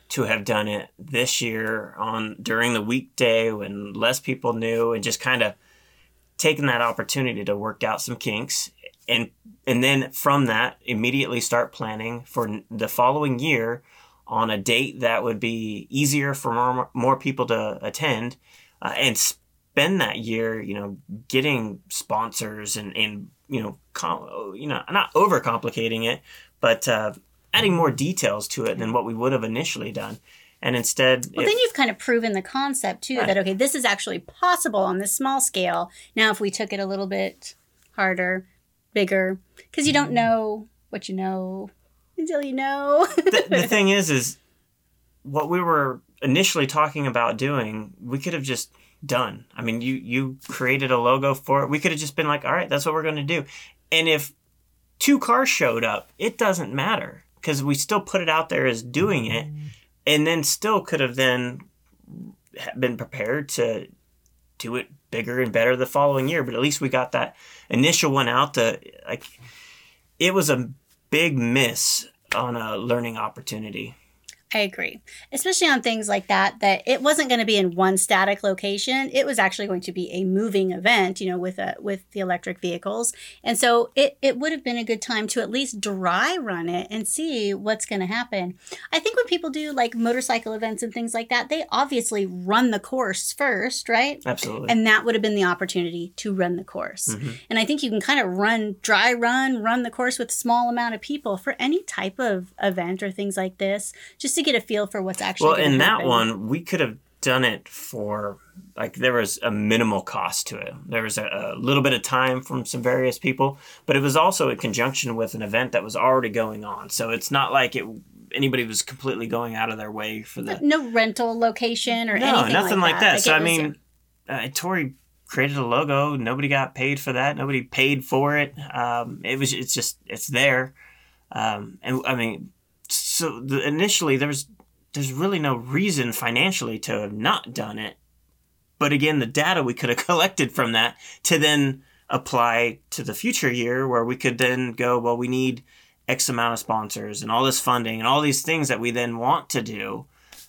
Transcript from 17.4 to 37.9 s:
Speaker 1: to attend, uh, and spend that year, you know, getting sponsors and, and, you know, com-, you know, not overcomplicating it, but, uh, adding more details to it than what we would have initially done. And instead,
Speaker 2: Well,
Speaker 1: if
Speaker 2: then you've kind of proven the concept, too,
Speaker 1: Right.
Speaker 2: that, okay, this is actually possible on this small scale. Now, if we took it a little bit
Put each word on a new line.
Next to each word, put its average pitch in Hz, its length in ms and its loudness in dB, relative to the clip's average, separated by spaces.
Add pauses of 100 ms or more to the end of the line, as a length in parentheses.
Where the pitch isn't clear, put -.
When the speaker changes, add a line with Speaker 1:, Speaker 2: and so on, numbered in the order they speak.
Speaker 1:
to 107 340 -2
attend, 120 560 -4 (460)
uh, - 140 -4
and 127 200 2
spend - 840 0
that 117 180 0
year, 113 420 -4
you 104 140 -8
know, 101 220 -10 (320)
getting 127 600 -2
sponsors 107 880 -6
and, 104 200 -8
and, 104 320 -2 (200)
you 123 140 -4
know, - 160 -8 (140)
com-, - 640 -6
you 139 100 -10
know, 139 240 -4
not 185 240 0
overcomplicating 117 880 2
it, 123 160 -2 (400)
but, 113 280 2
uh, 107 240 0 (400)
adding 208 220 4
more 170 160 4
details 139 560 -2
to - 180 -6
it 110 140 -2
than 113 140 -4
what 120 120 0
we 113 80 -6
would 120 200 0
have 117 100 0
initially 113 480 -4
done. 107 260 -8 (460)
And 123 140 0
instead, 127 580 2
Speaker 2:
Well, - 100 0
Speaker 1:
if 415 60 4
Speaker 2:
then 453 80 2
you've 480 160 2
kind 254 160 2
of 196 80 -6
proven 233 340 0
the 190 100 -2
concept, 269 600 -4
too, 254 160 -4
Speaker 1:
Right. 220 80 0
Speaker 2:
that, 196 120 2
okay, 190 160 0
this 269 200 2
is 262 100 -2
actually 202 360 0
possible 339 580 0
on 185 200 0
this 202 140 -2
small 269 280 0
scale. 175 500 -2 (240)
Now, 220 160 4
if 202 80 -2
we 202 140 -2
took 208 200 -4
it 202 60 -4
a 196 80 -2
little 196 220 -4
bit 196 480 -6 (400)